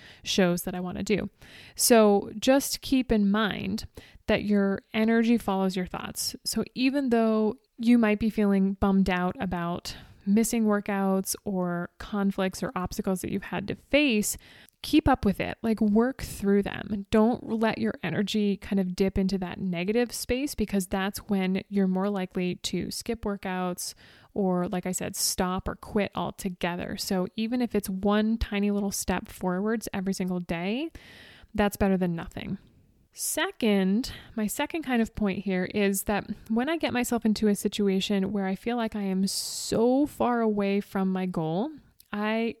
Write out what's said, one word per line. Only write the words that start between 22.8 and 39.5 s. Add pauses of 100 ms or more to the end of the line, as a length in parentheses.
skip
workouts (380)
or,
like
I
said,
stop
or
quit
altogether.
So
even
if
it's
one
tiny
little
step
forwards
every
single
day, (640)
that's
better
than
nothing. (540)
Second, (240)
my
second
kind
of
point
here
is
that (180)
when
I
get
myself
into
a
situation
where
I
feel
like
I
am
so